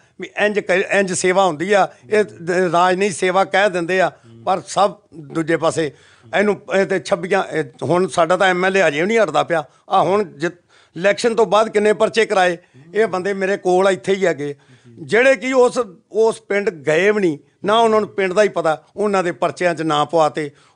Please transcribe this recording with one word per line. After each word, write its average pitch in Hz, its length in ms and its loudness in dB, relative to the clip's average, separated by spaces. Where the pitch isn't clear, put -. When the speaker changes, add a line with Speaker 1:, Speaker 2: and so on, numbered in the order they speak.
Speaker 1:
ਵੀ 185 160 -14
ਇੰਝ 208 240 0
ਕ-, - 100 -4
ਇੰਝ 185 420 0
ਸੇਵਾ 185 320 0
ਹੁੰਦੀ 175 280 -2
ਆ। 185 160 2
ਇਹ 214 140 2
ਦ-, 170 260 -10
ਰਾਜ 180 460 2
ਨਹੀਂ 196 140 -2
ਸੇਵਾ 185 340 0
ਕਹਿ 196 260 0
ਦਿੰਦੇ 180 300 -2
ਆ, 170 80 2
Speaker 2:
ਹੂੰ। 117 360 -20
Speaker 1:
ਪਰ 180 240 -2
ਸਭ 190 280 0
ਦੂਜੇ 160 420 -4
ਪਾਸੇ 151 360 -2
ਇਹਨੂੰ, 202 220 0
ਇਹ 190 60 0
ਤੇ 190 140 -2
ਛੱਬੀਆਂ, 190 520 -2
ਇਹ 156 120 -2
ਹੁਣ 170 260 0
ਸਾਡਾ 175 280 0
ਤਾਂ 196 100 2
ਐਮ 180 180 0
ਐਲ 190 120 0
ਏ 190 60 4
ਹਜੇ 151 180 0
ਵੀ 175 60 0
ਨਹੀਂ 226 120 0
ਹਟਦਾ 151 240 0
ਪਿਆ। 156 220 -2
ਆਹ 190 140 2
ਹੁਣ 196 200 0
ਜਿ-, 147 260 -8
ਇਲੈਕਸ਼ਨ 202 380 0
ਤੋਂ 226 120 2
ਬਾਅਦ 208 220 2
ਕਿੰਨੇ 208 240 2
ਪਰਚੇ 214 340 0
ਕਰਾਏ, 180 320 0
ਇਹ 214 120 2
ਬੰਦੇ 185 260 -4
ਮੇਰੇ 196 240 -2
ਕੋਲ 185 320 2
ਇੱਥੇ 196 260 -2
ਹੀ 190 120 0
ਹੈਗੇ, 143 280 -4
ਜਿਹੜੇ 240 340 2
ਕਿ 247 160 -6
ਉਸ, 247 260 2
ਉਸ 220 280 0
ਪਿੰਡ 202 300 -4
ਗਏ 160 400 0
ਵੀ 214 100 0
ਨਹੀਂ, 156 180 0
ਨਾ 208 140 2
ਉਹਨਾਂ 220 220 4
ਨੂੰ 202 80 -2
ਪਿੰਡ 190 240 -4
ਦਾ 208 100 4
ਹੀ 202 60 4
ਪਤਾ, 160 360 -2
ਉਹਨਾਂ 190 280 0
ਦੇ 170 80 -4
ਪਰਚਿਆਂ 180 420 -2
'ਚ 151 80 -6
ਨਾਂ 151 240 0
ਪਵਾਤੇ। 151 440 0